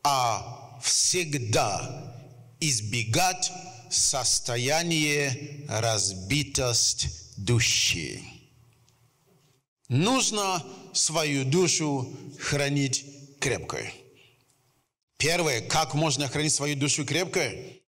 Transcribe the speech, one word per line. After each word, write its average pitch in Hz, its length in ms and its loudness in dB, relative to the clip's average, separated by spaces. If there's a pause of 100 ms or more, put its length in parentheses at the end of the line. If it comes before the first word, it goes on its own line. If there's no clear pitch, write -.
а 120 800 0
всегда 135 1300 0 (460)
избегать 120 920 0 (360)
состояния 143 1800 0
разбитости 110 1400 0 (280)
души. 92 840 2 (1700)
Нужно 196 760 2 (320)
свою 151 520 0
душу 147 680 2 (260)
хранить 139 680 0 (340)
крепкой. 80 540 -4 (1200)
Первое, 156 440 2
как 151 320 0
можно 147 340 2
хранить 147 260 0
свою 147 220 0
душу 139 280 0
крепкой? 139 800 -2 (100)